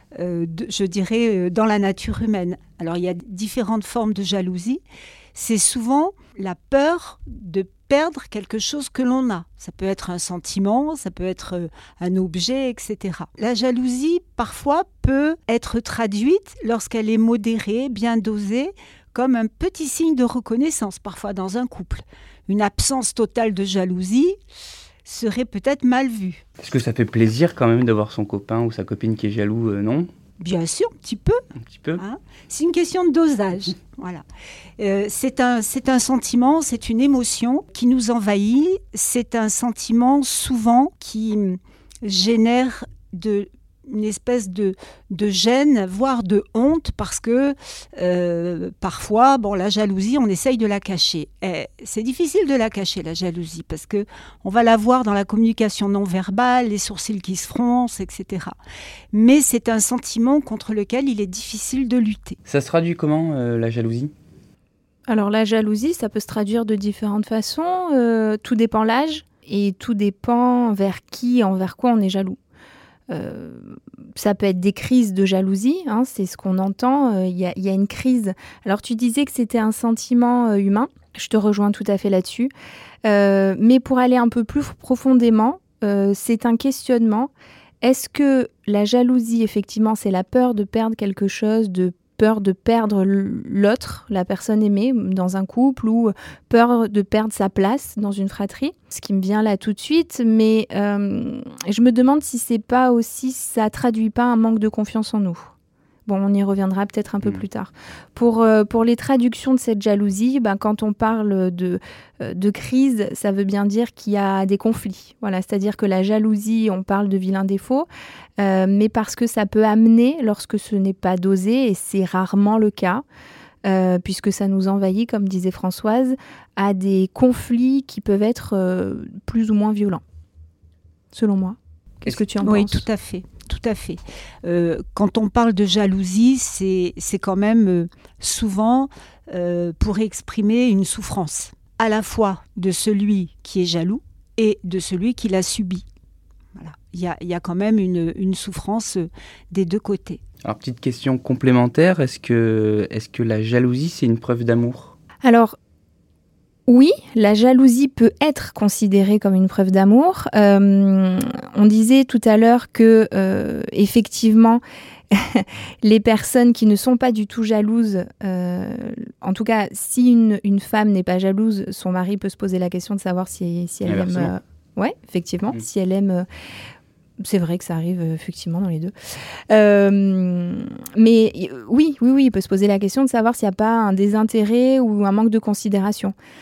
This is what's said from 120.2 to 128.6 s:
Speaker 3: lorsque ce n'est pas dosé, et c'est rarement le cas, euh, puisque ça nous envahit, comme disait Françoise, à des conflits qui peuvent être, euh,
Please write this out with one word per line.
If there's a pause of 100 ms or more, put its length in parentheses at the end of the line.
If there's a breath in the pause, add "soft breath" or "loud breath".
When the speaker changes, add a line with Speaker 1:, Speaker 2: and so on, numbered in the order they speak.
Speaker 3:
lorsque
ce
n'est
pas
dosé,
et
c'est
rarement
le
cas, (640 loud breath)
euh,
puisque
ça
nous
envahit,
comme
disait
Françoise, (400 loud breath)
à
des
conflits
qui
peuvent
être,
euh, (220)